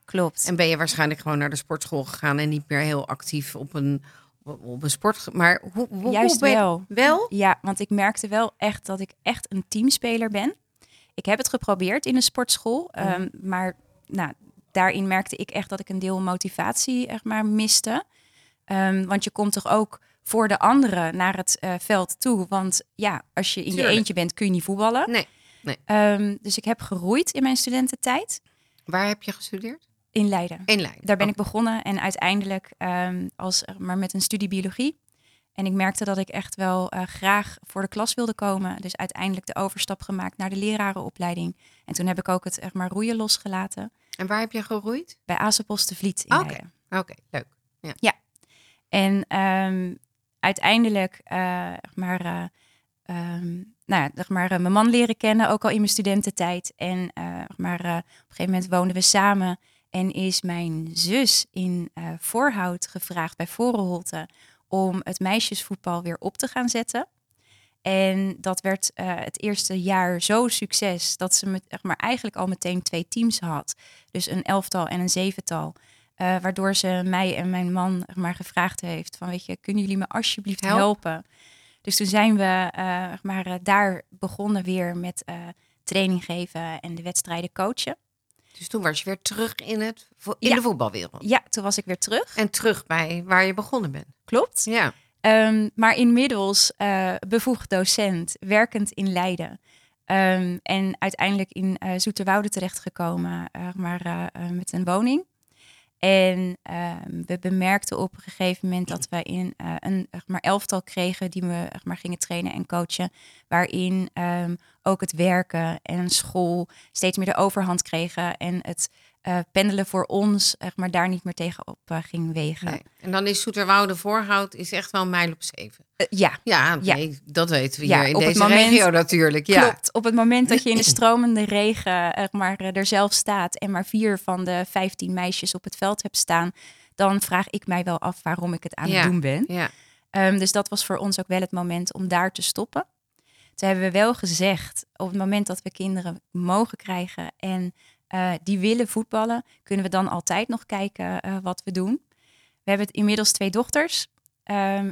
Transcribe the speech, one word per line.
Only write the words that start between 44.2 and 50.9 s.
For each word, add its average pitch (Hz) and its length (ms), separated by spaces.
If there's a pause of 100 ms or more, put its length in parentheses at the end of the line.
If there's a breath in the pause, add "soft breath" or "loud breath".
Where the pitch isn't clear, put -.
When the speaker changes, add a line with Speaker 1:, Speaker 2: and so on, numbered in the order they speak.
Speaker 2:
waar 208 140
heb 226 120
je 220 100
geroeid? 226 640
Speaker 1:
Bij 175 120
Asepos 208 500
de - 100
Vliet - 280
in - 120
Speaker 2:
Oké. 330 100
Speaker 1:
Leiden. - 260 (180)
Speaker 2:
Oké, 185 240 (160)
leuk. 139 160 (340)
Ja. 151 160
Speaker 1:
Ja. - 160 (760 soft breath)
En, 196 400
ehm, 190 640 (480)
uiteindelijk, 202 840